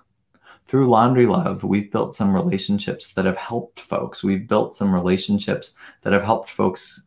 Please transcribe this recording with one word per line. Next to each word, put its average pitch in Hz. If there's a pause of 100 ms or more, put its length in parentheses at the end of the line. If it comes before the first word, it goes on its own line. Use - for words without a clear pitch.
(680)
Through 131
Laundry 120
Love, 95
we've 101
built -
some 98
relationships 190
that 190
have -
helped -
folks. -
We've 98
built 107
some 98
relationships 92 (300)
that 98
have 101
helped -
folks. -